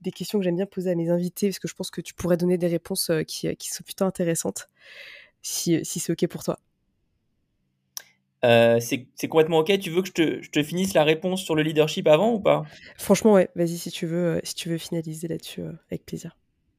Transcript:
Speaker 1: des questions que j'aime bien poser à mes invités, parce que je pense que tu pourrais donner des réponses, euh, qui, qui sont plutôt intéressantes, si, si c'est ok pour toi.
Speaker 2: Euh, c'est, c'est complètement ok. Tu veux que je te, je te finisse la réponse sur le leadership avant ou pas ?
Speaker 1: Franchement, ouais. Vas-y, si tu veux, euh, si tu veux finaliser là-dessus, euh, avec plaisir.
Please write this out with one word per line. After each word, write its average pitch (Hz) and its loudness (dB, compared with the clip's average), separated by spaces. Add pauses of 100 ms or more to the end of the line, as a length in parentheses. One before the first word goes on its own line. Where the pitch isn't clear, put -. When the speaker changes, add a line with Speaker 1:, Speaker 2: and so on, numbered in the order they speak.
Speaker 1:
des 180 -8
questions - -6
que 190 -2
j'aime 175 0
bien 190 -2
poser 185 -6
à 180 0
mes 170 -2
invités, 175 0
parce 185 -6
que 165 -8
je - -12
pense - -10
que - -12
tu - -12
pourrais 170 0
donner 180 2
des 175 0
réponses, 170 -4
euh, 160 0
qui, 165 -6
qui - -14
sont - -10
plutôt - -4
intéressantes, 180 -4 (720)
si, - -2
si 165 -6
c'est - -4
ok 170 -2
pour - -10
toi. - -6 (1900)
Speaker 2:
Euh, 117 8
c'est, - -6
c'est - -8
complètement 160 4
ok. 196 2
Tu 175 -8
veux 175 0
que 190 -4
je - -20
te, - 0
je - -20
te 151 0
finisse 185 -2
la 156 4
réponse 180 0
sur 165 -2
le 156 2
leadership 156 0
avant 170 6
ou 226 0
pas ? 151 2 (320)
Speaker 1:
Franchement, 214 4
ouais. 185 6
Vas-y, 170 0
si 175 -10
tu - -8
veux, 165 0
euh, - -2
si - -10
tu - -10
veux 165 -2
finaliser 160 -8
là-dessus, 165 -8
euh, 160 -10 (180)
avec 170 -8
plaisir. - -14 (420)